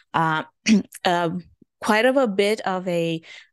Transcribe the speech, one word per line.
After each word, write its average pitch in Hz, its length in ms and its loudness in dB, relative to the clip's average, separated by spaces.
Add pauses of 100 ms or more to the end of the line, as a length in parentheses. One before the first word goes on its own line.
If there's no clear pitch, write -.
(160)
uh, 160 280 0 (300)
<clears throat> - 320 -2
a 175 260 0 (540)
quite 220 260 2
of 262 60 0
a 262 100 2
bit 202 340 0
of 185 260 -4
a, 165 340 -2 (320)